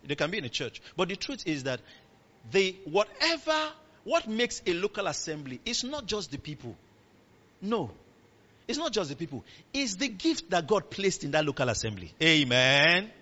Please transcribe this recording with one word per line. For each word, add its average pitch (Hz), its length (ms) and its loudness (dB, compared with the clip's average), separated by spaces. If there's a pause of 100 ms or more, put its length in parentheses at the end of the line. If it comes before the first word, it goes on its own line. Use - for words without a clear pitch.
They 143 100 -6
can 151 140 -2
be 208 80 -4
in 160 80 -6
a 117 40 -6
church. - 320 -6 (160)
But 175 120 0
the 196 60 -6
truth - 320 -8
is 147 160 -2
that 127 160 -2 (720)
they, 185 340 2
whatever, 302 720 0 (460)
what 311 240 0
makes 226 400 -2
a 180 60 2
local 196 340 -2
assembly 147 580 -6
is 233 180 -2
not 269 220 -6
just 196 260 -6
the 139 60 -8
people. 131 380 -12 (840)
No. 190 280 -2 (800)
It's 269 100 -4
not 311 140 -2
just 190 180 -2
the 143 60 -6
people. 139 300 -8 (280)
It's 269 220 -2
the 269 140 -2
gift 262 400 -2
that 175 180 2
God 202 220 2
placed 196 340 0
in 143 80 -4
that 156 140 4
local 135 240 0
assembly. 101 520 -4
Amen. 151 920 6 (100)